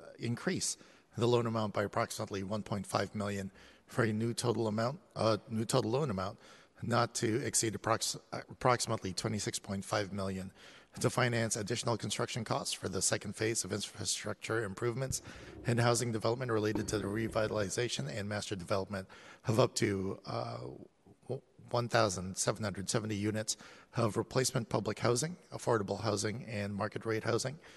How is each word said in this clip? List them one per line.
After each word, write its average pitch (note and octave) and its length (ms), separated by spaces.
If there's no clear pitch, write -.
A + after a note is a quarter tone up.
increase - 600
the A#2 120
loan A#2 180
amount A2+ 280
by G#2+ 100
approximately G#2 580
one G#2 200
point G2 240
five G#2 280
million G2+ 380
for - 180
a A2 80
new A2+ 200
total A2+ 360
amount, A2+ 300
uh, G#2+ 220
new A2+ 160
total A2 240
loan C3+ 200
amount F#2+ 280
not A#2 320
to A2 300
exceed G#2 300
approx-, - 440
uh, A2+ 60
approximately A#2 600
twenty-six G#2+ 460
point G2 260
five G#2 280
million F#2+ 380
to B2+ 100
finance A#2+ 460
additional A#2 420
construction A#2+ 460
costs - 320
for - 140
the F#2 120
second G#2 360
phase A2 260
of F#2+ 100
infrastructure G#2 920
improvements A#2+ 580
and A#2 100
housing A#2+ 320
development A#2 400
related G#2+ 380
to G#2+ 100
the F#2+ 60
revitalization A2 1040
and G2+ 100
master G#2 280
development F#2+ 500
of G#2+ 140
up A#2+ 160
to, G2 500
uh, A#2 300
w-, B2+ 120
one A#2+ 160
thousand F#2+ 500
seven A2 280
hundred F#2+ 260
seventy G#2+ 240
units G#2 420
of G#2+ 200
replacement B2+ 520
public G#2+ 320
housing, B2 360
affordable G2+ 480
housing, G#2+ 480
and G#2 240
market G#2 320
rate A2 200
housing, A#2 340